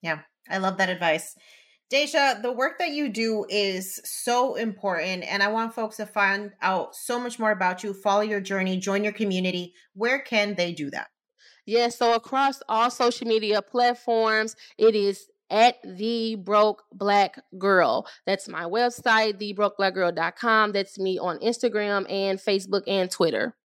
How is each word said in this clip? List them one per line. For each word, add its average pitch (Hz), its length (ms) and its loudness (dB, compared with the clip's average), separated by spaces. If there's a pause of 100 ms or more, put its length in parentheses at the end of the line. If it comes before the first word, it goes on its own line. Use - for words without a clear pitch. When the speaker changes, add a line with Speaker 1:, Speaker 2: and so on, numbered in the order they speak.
Speaker 1:
Yeah, 160 180 -4 (280)
I 190 100 -4
love 190 180 0
that 190 140 2
advice. 170 440 0 (580)
Daisha, 277 480 2
the 240 120 -4
work 262 260 -2
that 349 120 -2
you 294 180 -4
do 220 400 -2
is 190 560 -2
so 247 500 -2
important, 185 720 -4
and 196 180 -2
I 202 60 2
want 226 260 -2
folks 220 220 -6
to 214 100 -8
find 202 460 -2 (100)
out 185 320 -2
so - 240 -6
much 240 200 -8
more 220 120 2
about 202 320 0
you, 208 100 -6
follow 202 300 2
your 214 180 -2
journey, 190 360 -2
join 196 260 0
your 208 100 0
community. 185 600 -2 (200)
Where 240 260 0
can 208 340 -2
they 175 180 -2
do 147 180 -8
that? - 180 -10 (560)
Speaker 2:
Yeah, 233 240 2
so 233 260 2
across 262 540 -2
all 233 220 2
social 240 360 -2
media 214 340 2
platforms, 226 960 0 (240)
it 220 160 6
is 202 320 0 (240)
at 226 340 6
the 220 520 -4
broke 208 560 2
black 202 480 2 (180)
girl. 180 480 4 (180)
That's 190 240 -2
my 165 160 -8
website, 220 760 2
the 208 140 -6
broke 202 240 0
black 190 180 0
girl 180 180 0
dot 170 240 -2
com. 220 360 4
That's 196 240 -4
me 190 220 -2
on 175 220 -4
Instagram 208 680 0
and 196 300 -2
Facebook 196 480 -2
and 185 240 0
Twitter. 151 540 0